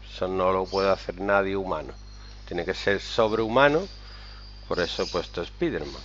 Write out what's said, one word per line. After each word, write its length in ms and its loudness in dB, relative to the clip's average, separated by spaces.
Eso 180 -2
no 220 4
lo 140 2
puede 260 2
hacer 300 0
nadie 360 4
humano. 360 -4
Tiene 160 -2
que 80 0
ser 300 2
sobrehumano, 840 4
por 140 0
eso 220 0
he 60 2
puesto 360 -2
Spiderman. 600 -4